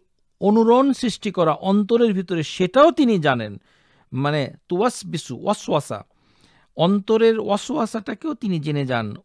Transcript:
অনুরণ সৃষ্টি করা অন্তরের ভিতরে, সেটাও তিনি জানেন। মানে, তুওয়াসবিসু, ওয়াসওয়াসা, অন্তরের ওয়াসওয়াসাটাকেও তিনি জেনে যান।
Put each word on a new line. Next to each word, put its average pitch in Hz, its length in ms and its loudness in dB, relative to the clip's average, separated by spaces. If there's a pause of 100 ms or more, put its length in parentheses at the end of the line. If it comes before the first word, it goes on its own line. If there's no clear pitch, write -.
(420)
অনুরণ 226 520 4
সৃষ্টি 214 380 -4
করা 165 200 2
অন্তরের 208 640 2
ভিতরে, 175 300 -4
সেটাও 254 480 2
তিনি 233 280 2
জানেন। 117 420 -2 (520)
মানে, 143 400 -2 (160)
তুওয়াসবিসু, 175 760 -4
ওয়াসওয়াসা, 147 600 -4 (720)
অন্তরের 220 640 2
ওয়াসওয়াসাটাকেও 226 920 -4
তিনি 190 260 -4
জেনে 147 260 -4
যান। 113 400 -4